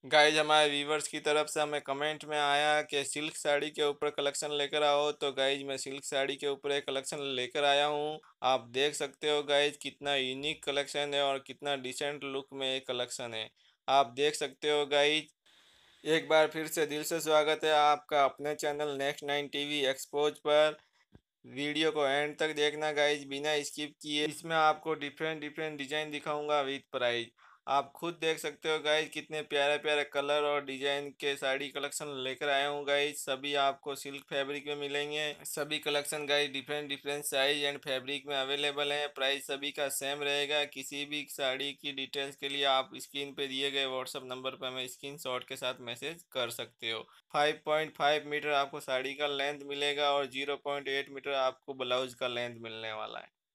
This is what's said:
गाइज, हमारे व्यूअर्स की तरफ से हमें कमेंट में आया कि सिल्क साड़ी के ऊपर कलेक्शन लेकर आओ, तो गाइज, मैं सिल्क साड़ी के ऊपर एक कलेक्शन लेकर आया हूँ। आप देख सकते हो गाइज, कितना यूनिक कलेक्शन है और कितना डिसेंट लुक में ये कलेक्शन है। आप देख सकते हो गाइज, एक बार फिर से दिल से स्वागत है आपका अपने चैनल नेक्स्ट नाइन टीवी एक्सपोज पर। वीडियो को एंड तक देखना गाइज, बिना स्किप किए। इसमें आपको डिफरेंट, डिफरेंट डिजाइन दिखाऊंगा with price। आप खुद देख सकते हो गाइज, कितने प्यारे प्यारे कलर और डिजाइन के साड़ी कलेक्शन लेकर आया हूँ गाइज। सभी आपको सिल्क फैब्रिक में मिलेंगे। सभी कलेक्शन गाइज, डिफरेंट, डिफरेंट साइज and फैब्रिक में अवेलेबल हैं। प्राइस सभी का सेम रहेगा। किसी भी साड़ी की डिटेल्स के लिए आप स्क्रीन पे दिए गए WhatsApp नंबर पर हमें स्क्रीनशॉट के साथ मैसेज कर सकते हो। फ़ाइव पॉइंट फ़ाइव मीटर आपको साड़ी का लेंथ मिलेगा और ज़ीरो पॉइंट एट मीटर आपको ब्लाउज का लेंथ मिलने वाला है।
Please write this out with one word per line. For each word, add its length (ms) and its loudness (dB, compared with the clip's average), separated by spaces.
गाइज, 340 8
हमारे 320 6
व्यूअर्स 380 0
की 120 -6
तरफ 280 2
से 140 -2
हमें 200 -2
कमेंट 440 -4
में 120 -4
आया 440 4
कि 220 -2
सिल्क 320 -6
साड़ी 340 0
के 140 -2
ऊपर 260 0
कलेक्शन 420 -2
लेकर 320 0
आओ, 280 4
तो 200 -4
गाइज, 320 0
मैं 140 -6
सिल्क 260 -8
साड़ी 320 -2
के 120 -6
ऊपर 240 -2
एक 140 0
कलेक्शन 340 -4
लेकर 280 -2
आया 220 6
हूँ। 340 -2
आप 300 2
देख 200 2
सकते 360 -4
हो 140 2
गाइज, 340 2
कितना 380 -4
यूनिक 480 -2
कलेक्शन 500 -2
है 100 2
और 240 2
कितना 280 -4
डिसेंट 480 -6
लुक 300 -6
में 200 -4
ये 60 -2
कलेक्शन 540 -6
है। 140 -6
आप 300 4
देख 180 2
सकते 360 -4
हो 140 2
गाइज, 420 4
एक 260 2
बार 180 8
फिर 200 -4
से 180 0
दिल 180 -4
से 160 -2
स्वागत 440 4
है 80 4
आपका 520 4
अपने 320 0
चैनल 420 -2
नेक्स्ट 260 2
नाइन 240 2
टीवी 380 -2
एक्सपोज 540 2
पर। 380 6
वीडियो 440 0
को 160 2
एंड 320 0
तक 160 0
देखना 360 2
गाइज, 360 2
बिना 360 0
स्किप 380 -6
किए। 240 0
इसमें 300 -4
आपको 400 4
डिफरेंट, 460 -6
डिफरेंट 360 -6
डिजाइन 340 -4
दिखाऊंगा 540 0
with 300 -6
price। 440 0
आप 280 0
खुद 260 -6
देख 180 2
सकते 320 -6
हो 80 2
गाइज, 300 2
कितने 320 -8
प्यारे 360 2
प्यारे 260 2
कलर 400 0
और 220 2
डिजाइन 440 -2
के 160 0
साड़ी 320 -2
कलेक्शन 460 -6
लेकर 260 -2
आया 180 4
हूँ 180 -2
गाइज। 320 2
सभी 380 -4
आपको 400 2
सिल्क 340 -12
फैब्रिक 380 -2
में 80 -4
मिलेंगे। 600 -2
सभी 340 -4
कलेक्शन 460 -2
गाइज, 260 2
डिफरेंट, 380 -6
डिफरेंट 340 -6
साइज 420 2
and 180 -2
फैब्रिक 440 -4
में 80 -4
अवेलेबल 560 0
हैं। 220 -2
प्राइस 340 -2
सभी 240 -6
का 180 -2
सेम 340 -4
रहेगा। 420 0
किसी 400 -10
भी 240 -6
साड़ी 440 -2
की 180 -10
डिटेल्स 440 -6
के 140 -8
लिए 160 -2
आप 320 2
स्क्रीन 360 -10
पे 140 -6
दिए 240 -2
गए 140 -2
WhatsApp 440 -6
नंबर 260 -6
पर 120 -8
हमें 200 -6
स्क्रीनशॉट 600 -8
के 80 -8
साथ 260 -6
मैसेज 500 -10
कर 180 -2
सकते 420 -8
हो। 140 -6
फ़ाइव 320 2
पॉइंट 320 0
फ़ाइव 300 2
मीटर 260 -2
आपको 260 0
साड़ी 340 -2
का 140 -2
लेंथ 400 -2
मिलेगा 440 0
और 140 2
ज़ीरो 300 -4
पॉइंट 320 -6
एट 220 -2
मीटर 240 -6
आपको 400 0
ब्लाउज 400 -2
का 140 -4
लेंथ 340 -4
मिलने 320 -8
वाला 260 -8
है। 200 -20